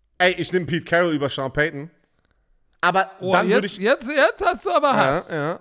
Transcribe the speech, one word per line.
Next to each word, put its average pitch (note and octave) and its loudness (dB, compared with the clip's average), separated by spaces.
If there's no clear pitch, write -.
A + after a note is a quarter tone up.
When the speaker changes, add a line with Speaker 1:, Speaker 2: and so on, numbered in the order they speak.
Speaker 1:
Ey, F3+ 4
ich E3 -4
nehm F3 0
Pete D#3+ -4
Carroll E3+ 2
über C#3 0
Sean C3+ -4
Payton. D3 -4
Aber F#3+ 0
Speaker 2:
Oh, F#3 -4
Speaker 1:
dann F3+ 4
würd G#3+ 2
Speaker 2:
jetzt, G3+ -8
Speaker 1:
ich - -14
Speaker 2:
jetzt, A3 0
jetzt D4+ 2
hast F4+ 0
du G4 -2
aber D4+ 2
Speaker 1:
Ja, B3+ 2
Speaker 2:
Hass. E3+ 0
Speaker 1:
ja. D#3+ -4